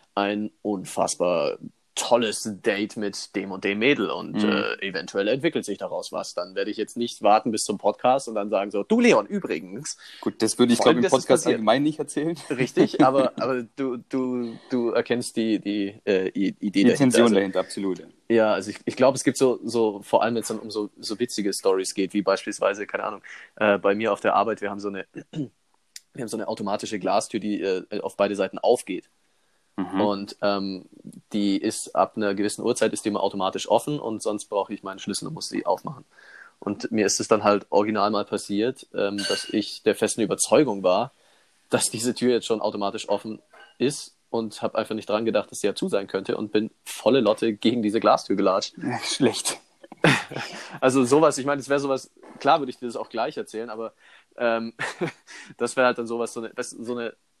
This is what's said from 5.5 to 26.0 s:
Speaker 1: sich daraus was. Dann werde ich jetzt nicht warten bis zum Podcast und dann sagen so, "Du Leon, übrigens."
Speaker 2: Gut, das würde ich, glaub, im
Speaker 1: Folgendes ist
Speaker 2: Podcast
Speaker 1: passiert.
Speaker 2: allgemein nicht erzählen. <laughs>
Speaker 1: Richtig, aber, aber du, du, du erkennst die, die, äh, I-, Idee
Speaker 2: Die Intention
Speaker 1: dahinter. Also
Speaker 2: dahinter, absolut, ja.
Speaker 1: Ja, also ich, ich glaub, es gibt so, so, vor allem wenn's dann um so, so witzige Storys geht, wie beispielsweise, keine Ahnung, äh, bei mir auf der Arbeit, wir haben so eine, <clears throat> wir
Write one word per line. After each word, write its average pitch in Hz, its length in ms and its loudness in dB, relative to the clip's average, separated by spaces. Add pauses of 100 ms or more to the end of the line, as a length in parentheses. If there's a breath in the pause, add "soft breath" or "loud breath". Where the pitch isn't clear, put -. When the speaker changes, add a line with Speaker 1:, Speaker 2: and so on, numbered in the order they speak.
Speaker 1:
sich 98 140 -8
daraus 92 340 -8
was. - 220 -8
Dann 95 200 -8
werde 98 160 -4
ich 101 60 -6
jetzt 107 220 -6
nicht 120 240 -6
warten 107 300 4
bis 107 120 -2
zum 101 140 -2
Podcast 127 500 0
und 113 80 -6
dann 104 140 -4
sagen 101 200 0
so, 101 140 -2
"Du 226 160 2
Leon, 143 280 6
übrigens." 120 680 -6 (220 loud breath)
Speaker 2:
Gut, - 220 -6
das - 180 2
würde 123 140 6
ich, 113 60 4
glaub, 107 80 2
im 120 160 6
Speaker 1:
Folgendes - 100 4
ist 117 60 6
Speaker 2:
Podcast 120 240 4
Speaker 1:
passiert. 123 120 2
Speaker 2:
allgemein 113 280 4
nicht 151 160 0
erzählen. 151 440 -4
<laughs> - 60 -10
Speaker 1:
Richtig, 127 520 2
aber, 131 380 6
aber 123 240 -2 (140)
du, 131 180 -2 (140)
du, 127 480 -2 (120)
du 120 200 0
erkennst 120 480 0
die, 110 220 2
die, 101 460 -4
äh, 95 220 2 (100)
I-, 98 220 0
Idee 98 240 2
Speaker 2:
Die 120 80 8
Intention 127 200 4
Speaker 1:
dahinter. 120 120 6
Also 113 120 6
Speaker 2:
dahinter, 95 260 2
absolut, 95 380 -4
ja. - 60 -18 (220)
Speaker 1:
Ja, 110 260 4
also 98 180 -2
ich, - 120 -14
ich - 140 -4
glaub, 131 180 6
es - 80 -6
gibt 135 140 2
so, 127 260 4
so, 110 380 0
vor - 200 2
allem 117 140 2
wenn's 107 140 -4
dann 110 100 -4
um 110 120 -12
so, 104 180 -4 (100)
so 107 180 -6
witzige 104 360 -2
Storys 95 400 0
geht, 98 200 -2
wie 101 100 0
beispielsweise, 98 640 0
keine 101 180 -6
Ahnung, 104 160 -8 (340 loud breath)
äh, 104 220 4
bei 101 180 2
mir 107 160 0
auf 98 80 0
der - 160 2
Arbeit, 104 240 2
wir 101 100 -4
haben 101 120 -8
so 101 80 -6
eine, 95 160 -8 (140)
<clears throat> - 120 -18
wir 139 180 -6 (720)